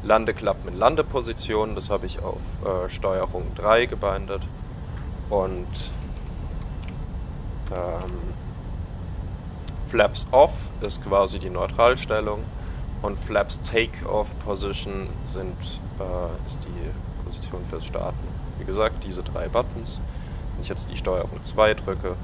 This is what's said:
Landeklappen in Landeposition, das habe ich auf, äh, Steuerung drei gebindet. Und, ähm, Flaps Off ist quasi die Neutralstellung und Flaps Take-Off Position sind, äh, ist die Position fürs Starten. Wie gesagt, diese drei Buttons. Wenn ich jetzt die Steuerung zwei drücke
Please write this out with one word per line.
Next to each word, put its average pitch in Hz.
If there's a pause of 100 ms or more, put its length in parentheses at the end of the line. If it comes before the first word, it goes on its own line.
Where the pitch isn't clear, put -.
Landeklappen 107
in 87
Landeposition, 113
das 101
habe 101
ich 92
auf, - (240)
äh, 92
Steuerung 92
drei 110
gebindet. 98 (880)
Und, 92 (1800)
ähm, 90 (1500)
Flaps -
Off 143 (120)
ist 101
quasi 98
die 95
Neutralstellung 107 (580)
und 101
Flaps 101
Take-Off 110
Position 98 (160)
sind, - (180)
äh, 90
ist -
die -
Position -
fürs 80
Starten. - (320)
Wie -
gesagt, 107
diese 90
drei -
Buttons. - (540)
Wenn -
ich -
jetzt -
die -
Steuerung -
zwei 107
drücke 95